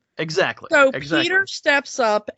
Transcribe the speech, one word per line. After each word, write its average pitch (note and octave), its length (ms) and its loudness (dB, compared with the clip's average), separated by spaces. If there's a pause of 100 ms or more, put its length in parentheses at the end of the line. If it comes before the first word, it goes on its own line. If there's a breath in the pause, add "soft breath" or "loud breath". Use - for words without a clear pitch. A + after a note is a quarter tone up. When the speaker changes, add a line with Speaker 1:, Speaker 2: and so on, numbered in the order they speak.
(180)
Speaker 1:
Exactly. D#3+ 520 -4
Speaker 2:
So C#4 220 4
Speaker 1:
Exactly. A3+ 300 -2
Speaker 2:
Peter F#4 240 0
steps - 520 -2
up G#3+ 400 0